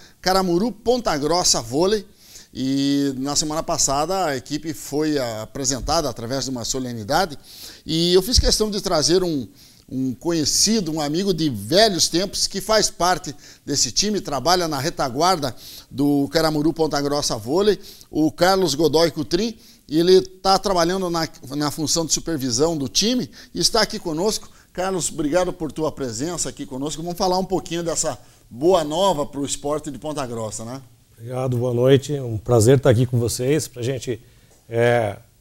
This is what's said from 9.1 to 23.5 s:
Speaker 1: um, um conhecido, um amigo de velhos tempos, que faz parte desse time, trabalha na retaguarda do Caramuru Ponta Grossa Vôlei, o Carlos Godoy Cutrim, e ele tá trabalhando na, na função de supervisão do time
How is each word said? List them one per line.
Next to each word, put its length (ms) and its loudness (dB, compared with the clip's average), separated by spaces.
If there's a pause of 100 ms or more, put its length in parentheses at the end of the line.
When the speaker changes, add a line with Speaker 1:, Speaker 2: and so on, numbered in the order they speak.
Speaker 1:
um, 240 -4 (380)
um 280 -4
conhecido, 760 0
um 100 -4
amigo 340 0
de 160 0
velhos 580 2
tempos, 380 -2
que 120 -6
faz 320 2
parte 440 -2 (320)
desse 260 -2
time, 260 0
trabalha 480 0
na 120 -4
retaguarda 760 0 (360)
do 420 2
Caramuru 400 2
Ponta 300 0
Grossa 340 -2
Vôlei, 420 2 (320)
o 220 2
Carlos 420 2
Godoy 360 4
Cutrim, 480 -4 (280)
e 140 0
ele 220 6
tá 360 0
trabalhando 520 0
na, 180 -2 (260)
na 160 0
função 360 -2
de 80 0
supervisão 640 0
do 100 -4
time 420 0 (240)